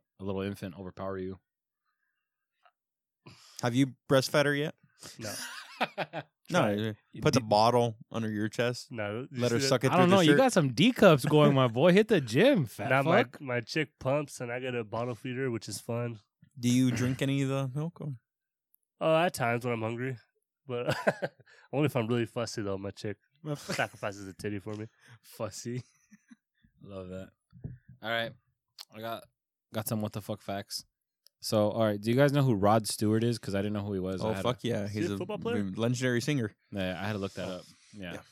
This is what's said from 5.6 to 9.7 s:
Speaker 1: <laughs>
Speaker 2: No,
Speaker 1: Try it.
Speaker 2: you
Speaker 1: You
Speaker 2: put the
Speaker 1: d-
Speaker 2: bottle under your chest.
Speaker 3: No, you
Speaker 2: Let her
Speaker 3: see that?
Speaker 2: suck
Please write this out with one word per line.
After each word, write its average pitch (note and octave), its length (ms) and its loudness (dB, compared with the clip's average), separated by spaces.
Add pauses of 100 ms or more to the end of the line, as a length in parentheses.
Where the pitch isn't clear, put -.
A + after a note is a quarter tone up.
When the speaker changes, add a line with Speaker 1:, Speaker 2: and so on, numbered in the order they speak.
Speaker 1:
<laughs> E3+ 420 -6 (280)
Speaker 2:
No, E3+ 100 2
Speaker 1:
Try G#2+ 120 2
it. G#2 60 -2
Speaker 2:
you G#2+ 160 -4 (200)
Speaker 1:
You A#2 80 -10
Speaker 2:
put C#3+ 100 4
the - 80 2
Speaker 1:
d- A2 80 -10
Speaker 2:
bottle A2+ 480 4 (160)
under A2+ 180 -4
your G#2+ 180 -2
chest. A#2+ 420 -4
Speaker 3:
No, G#2+ 400 -6
you B2 100 -8
Speaker 2:
Let A#2+ 100 2
her A#2 80 2
Speaker 3:
see C#3 40 0
that? C3+ 60 0
Speaker 2:
suck C3 160 2